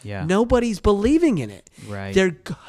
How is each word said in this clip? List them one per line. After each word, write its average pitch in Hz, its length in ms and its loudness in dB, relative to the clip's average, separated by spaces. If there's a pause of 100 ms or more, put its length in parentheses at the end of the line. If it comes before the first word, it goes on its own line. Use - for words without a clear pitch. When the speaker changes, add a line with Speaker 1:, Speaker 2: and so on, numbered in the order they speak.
Speaker 1:
Yeah. 101 220 -8
Speaker 2:
nobody's 233 560 0
believing 233 580 2
in 113 120 -6
it. - 180 -20 (200)
Speaker 1:
Right. 98 260 -8
Speaker 2:
They're 190 160 4
g-, 156 240 -10 (140)